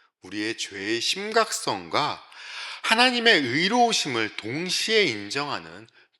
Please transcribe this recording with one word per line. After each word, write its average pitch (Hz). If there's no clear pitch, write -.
우리의 104
죄의 104
심각성과 135
하나님의 233
의로우심을 160
동시에 180
인정하는 104